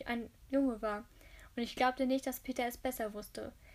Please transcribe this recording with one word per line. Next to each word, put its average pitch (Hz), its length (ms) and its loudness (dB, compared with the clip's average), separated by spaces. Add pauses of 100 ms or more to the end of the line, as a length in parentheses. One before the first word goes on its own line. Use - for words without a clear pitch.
ein 233 240 -2 (200)
Junge 269 320 4
war. 214 240 -2 (500)
Und 240 80 0
ich - 120 -4
glaubte 262 300 4
nicht, 262 220 2
dass 254 120 -4
Peter 254 260 -2
es 247 120 -4
besser 233 360 -4
wusste. 208 400 -10 (220)